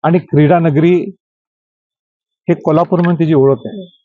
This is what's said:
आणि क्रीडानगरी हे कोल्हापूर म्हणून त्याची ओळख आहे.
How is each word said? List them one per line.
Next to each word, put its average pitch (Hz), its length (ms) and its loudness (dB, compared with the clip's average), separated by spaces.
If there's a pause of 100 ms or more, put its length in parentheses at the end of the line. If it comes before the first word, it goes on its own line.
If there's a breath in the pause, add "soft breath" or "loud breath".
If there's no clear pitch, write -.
आणि 170 160 2
क्रीडानगरी 156 720 2 (1500)
हे 170 140 0
कोल्हापूर 165 380 0
म्हणून 175 180 0
त्याची 160 160 0
ओळख 135 320 2
आहे. 196 200 -14 (180)